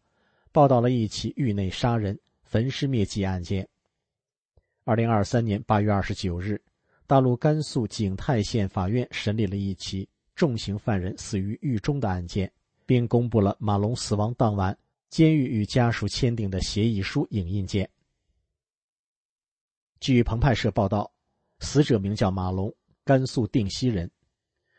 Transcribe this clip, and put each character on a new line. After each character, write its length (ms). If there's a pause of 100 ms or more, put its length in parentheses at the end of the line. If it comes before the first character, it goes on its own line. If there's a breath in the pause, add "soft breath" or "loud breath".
(520)
报 160
道 140
了 80
一 180
起 280
狱 180
内 160
杀 260
人、 240 (220)
焚 300
尸 160
灭 180
迹 180
案 200
件。 240 (1160)
二 100
零 120
二 160
三 200
年 200
八 180
月 100
二 100
十 140
九 240
日， 200 (460)
大 140
陆 180
甘 240
肃 240
景 300
泰 260
县 260
法 220
院 220
审 260
理 80
了 100
一 200
起 340 (260)
重 220
刑 220
犯 200
人 160
死 220
于 240
狱 160
中 220
的 100
案 160
件， 260 (360)
并 200
公 220
布 100
了 200
马 180
龙 180
死 200
亡 180
当 220
晚 200 (340)
监 260
狱 80
与 200
家 280
属 160
签 280
订 140
的 120
协 260
议 160
书 260
影 180
印 200
件。 200 (2000)
据 240
澎 160
湃 160
社 160
报 180
道， 220 (480)
死 240
者 160
名 160
叫 160
马 180
龙， 240 (300)
甘 240
肃 180
定 240
西 200
人， 200 (680)